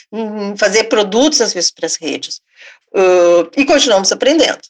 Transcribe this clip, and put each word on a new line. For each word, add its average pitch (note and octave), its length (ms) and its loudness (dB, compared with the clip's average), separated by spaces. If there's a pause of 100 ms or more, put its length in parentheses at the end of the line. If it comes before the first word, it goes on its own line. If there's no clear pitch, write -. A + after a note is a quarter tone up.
(140)
em G#3 420 -8
fazer G#3 300 0
produtos, A3+ 560 0
às G#3+ 120 -2
vezes, E3+ 180 -4
pras - 260 -8
redes. C3+ 420 -10 (560)
Ah, F3 600 4
e C#4 80 0
continuamos C4+ 480 2
aprendendo C4 560 0